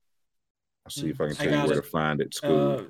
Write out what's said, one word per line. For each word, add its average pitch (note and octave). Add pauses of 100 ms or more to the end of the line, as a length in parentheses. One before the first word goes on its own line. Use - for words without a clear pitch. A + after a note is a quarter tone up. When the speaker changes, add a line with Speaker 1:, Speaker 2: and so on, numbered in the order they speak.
(880)
Speaker 1:
I'll -
see -
if C2+
I D#2
can D2
Speaker 2:
Mm, -
I -
Speaker 1:
tell D#2+
you D2
Speaker 2:
got D2
Speaker 1:
where D2
Speaker 2:
it. C#2+
Speaker 1:
to -
find D2+
it, C#2
Scoob. D2
Speaker 2:
Uh, -